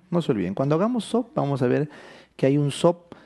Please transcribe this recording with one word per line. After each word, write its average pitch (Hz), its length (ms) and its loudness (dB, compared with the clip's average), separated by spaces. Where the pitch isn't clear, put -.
No 175 120 0
se 147 100 0
olviden, 98 220 -2
cuando 143 220 0
hagamos 220 280 -2
sop, - 300 -4
vamos 139 260 -2
a 127 60 2
ver 135 240 0
que 135 100 2
hay 139 100 4
un 147 140 0
sop - 420 0